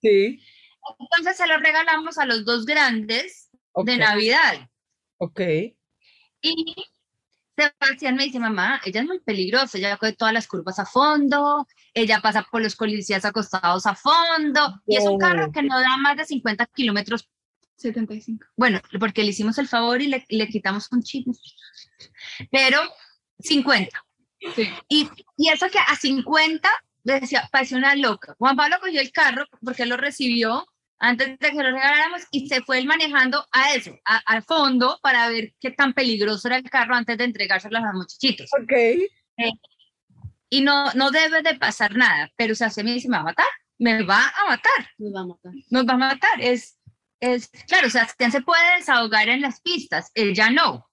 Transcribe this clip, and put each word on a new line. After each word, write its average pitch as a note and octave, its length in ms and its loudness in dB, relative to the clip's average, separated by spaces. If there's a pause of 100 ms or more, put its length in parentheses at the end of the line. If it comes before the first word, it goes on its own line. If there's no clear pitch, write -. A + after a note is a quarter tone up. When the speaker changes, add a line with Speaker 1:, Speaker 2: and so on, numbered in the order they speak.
Speaker 1:
Sí. G#3 400 4 (560)
Speaker 2:
Entonces E4+ 380 -2
se F4+ 100 0
lo D#4+ 120 4
regalamos D#4 600 0
a D4 60 2
los A3+ 200 -2
dos A#3 220 -2
grandes B3 880 -2
de - 420 -4
Speaker 1:
Ok. B3 40 0
Speaker 2:
Navidad. A3 720 2 (500)
Speaker 1:
Ok. F3 220 -8 (1000)
Speaker 2:
Y E4 340 -4 (840)
Sebastián C#4 600 0
me C#4 80 0
dice, B3+ 140 -6
"Mamá, A3 460 -2
ella G3 160 -4
es C4+ 60 -2
muy F4+ 140 -6
peligrosa, G#3 580 -2
ella G3+ 180 -2
coge A3 160 -2
todas A3 220 0
las A3+ 120 -2
curvas F#3 320 -8
a G3 80 -4
fondo, C#4+ 800 2 (280)
ella A3 260 2
pasa G3+ 300 0
por A3+ 120 -2
los G#3+ 140 -4
coliseos G#3 480 -4
acostados F#3+ 640 -2
a G3+ 80 0
fondo", D4+ 920 2
y G#3 100 2
es G#3 80 2
un G3+ 100 4
Speaker 1:
No. G3 40 0
Speaker 2:
carro - 340 2
que D4+ 100 -4
no C4 180 0
da B3+ 160 2
más C#4+ 200 2
de D#4 100 -6
cincuenta A#3 400 -2
kilómetros. G#3+ 600 -2 (480)
Speaker 3:
Setenta A3+ 380 -6
y G#3+ 80 -12
cinco. A3+ 240 -12 (100)
Speaker 2:
Bueno, A3+ 240 2 (200)
porque G#3+ 220 -2
le G#3 80 0
hicimos G#3+ 280 -4
el C4+ 100 -4
favor A#3+ 320 0
y C#4+ 80 -2
le, C4 200 -4
le G#3+ 200 -2
quitamos G#3 440 -6
un B3 100 0
chip. C4 240 -8 (1200)
Pero C4 280 4 (600)
cincuenta. B3+ 680 0 (500)
Speaker 3:
Sí. G#3+ 140 -2 (200)
Speaker 2:
Y, D4+ 200 2 (280)
y D#4 120 0
eso D#4+ 220 0
que - 80 0
a D4 180 2
cincuenta D#4 720 0 (340)
decía, C4 500 -2
parecía C4 260 0
una C#4 160 2
loca. A#3 440 -2
Juan C4 180 2
Pablo D4+ 240 2
cogió F4 200 -2
el C4 120 -4
carro C#4+ 320 2 (180)
porque B3 240 -6
lo A#3+ 100 -2
recibió B3+ 720 -2 (320)
antes C4 400 0
de D4 120 0
que C#4+ 60 -8
lo C4+ 140 0
regaláramos D4 600 0
y C4+ 180 -6
se B3+ 140 -2
fue B3+ 160 0
él B3+ 80 -2
manejando C#4+ 680 0
a C4+ 220 2
eso, A3+ 200 -6 (120)
a, G#3+ 100 2 (100)
al A3+ 160 0
fondo, C4+ 600 2
para A#3+ 260 2
ver A3+ 320 -4
qué B3+ 100 -4
tan C4 220 0
peligroso G#3+ 560 -2
era B3 80 0
el B3+ 140 -6
carro B3 240 0
antes A#3 240 -2
de A#3+ 60 0
entregárselo G#3 520 -2
a A3+ 60 0
los G#3 120 -4
muchachitos. - 540 -4 (140)
Speaker 1:
Ok. A3 100 -4
Speaker 2:
Eh, C4 360 2 (1400)
y C4+ 140 0
no, C#4+ 320 2
no C4+ 160 2
debe D#4 320 2
de D#4+ 160 2
pasar G#3 380 -2
nada, F3+ 400 2
pero, A3 180 0
o - 20 -6
sea, A3 140 -2
se G#3+ 120 -8
me A#3 120 -2
dice, B3 160 -6
"Me A3 80 0
va - 20 0
a D3+ 40 -6
matar, A3+ 220 2 (320)
me A3+ 260 2
va G3 220 4
a G4+ 220 -2
matar". A#4 480 0
Speaker 4:
Nos G#3 180 -10
va F#3+ 60 -8
a F3+ 60 -10
matar. F3+ 260 -18 (160)
Speaker 2:
Nos B3+ 180 2
va B3+ 60 2
a B3+ 60 2
matar, C4+ 420 0
es, - 380 -2 (420)
es, B3 280 -2 (200)
claro, F4 200 4
o - 20 0
sea, A#3+ 140 2
Sebastián A#3+ 280 -2
se C#4 80 2
puede E4+ 380 2
desahogar A3+ 500 2
en B3+ 140 0
las C4 180 -6
pistas, B3+ 540 -6
él G3+ 200 0
ya G#3+ 140 4
no. A#3+ 440 0